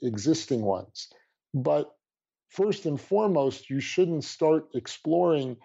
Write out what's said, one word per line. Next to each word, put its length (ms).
existing 600
ones. 460
But 400
first 380
and 140
foremost, 720
you 100
shouldn't 440
start 500
exploring 920